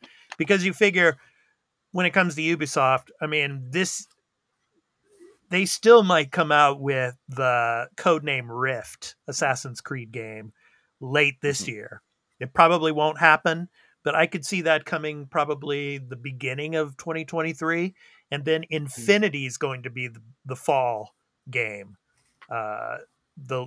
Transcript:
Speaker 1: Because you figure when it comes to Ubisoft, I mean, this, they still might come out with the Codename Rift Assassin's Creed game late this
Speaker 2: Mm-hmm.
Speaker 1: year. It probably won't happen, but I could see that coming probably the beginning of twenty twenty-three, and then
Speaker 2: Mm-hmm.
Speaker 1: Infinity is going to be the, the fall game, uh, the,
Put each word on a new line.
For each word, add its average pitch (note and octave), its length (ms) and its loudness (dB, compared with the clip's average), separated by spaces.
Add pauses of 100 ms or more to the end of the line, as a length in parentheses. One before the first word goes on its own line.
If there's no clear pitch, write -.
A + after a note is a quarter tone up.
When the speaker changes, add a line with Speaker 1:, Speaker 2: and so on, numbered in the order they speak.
(380)
Speaker 1:
Because F3+ 260 4
you F#3 80 0
figure F3 440 4 (760)
when F3+ 140 0
it F3 40 0
comes F3+ 240 2
to D3 80 -4
Ubisoft, C#3+ 680 2 (100)
I D#3 60 -2
mean, C#3+ 440 -4
this, F3+ 380 -4 (1400)
they F#3 160 2
still A3+ 360 8
might E3 300 2
come D#3+ 180 0
out D3 300 4
with C3 340 -2 (140)
the A#2+ 680 0
Codename D3 520 0
Rift A#2+ 680 -6 (140)
Assassin's C3 520 -4
Creed A#2+ 300 -10
game A2 420 -14 (480)
late C#3 420 0
this C#3+ 200 0
Speaker 2:
Mm-hmm. - 100 -8
Speaker 1:
year. G#2+ 300 -16 (380)
It - 140 -8
probably E3 360 4
won't D3+ 280 0
happen, E3 500 4 (340)
but D3 120 -2
I D#3+ 120 4
could E3 200 -8
see F#3 160 -4
that D#3 240 2
coming D3+ 400 -6
probably C#3+ 720 -4
the B2+ 180 -14
beginning C3+ 600 -8
of D3 200 -2
twenty D#3+ 300 -8
twenty-three, E3 680 -4 (360)
and C#3+ 140 -6
then D#3 180 0
Speaker 2:
Mm-hmm. - 120 -8
Speaker 1:
Infinity D3 720 0
is B2+ 120 -10
going C3+ 240 -4
to B2+ 80 -12
be B2+ 180 -10
the, A2 140 -20 (240)
the C3 100 -8
fall B2 580 0 (360)
game, G#2 460 -6 (540)
uh, A2+ 480 -6 (380)
the, C3 300 -8